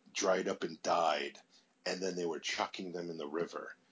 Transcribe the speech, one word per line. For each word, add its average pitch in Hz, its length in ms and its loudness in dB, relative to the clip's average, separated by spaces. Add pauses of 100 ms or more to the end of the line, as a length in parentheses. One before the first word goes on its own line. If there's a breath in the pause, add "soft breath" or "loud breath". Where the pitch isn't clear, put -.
(140)
dried 92 340 4
up 95 160 0
and 82 180 -6
died. 78 560 4 (480 soft breath)
And 92 160 -2
then 92 140 -2
they 87 100 -2
were 78 140 -2
chucking 92 540 -4
them 87 160 -4
in 82 80 -6
the 76 100 -6
river 78 480 -4 (160 soft breath)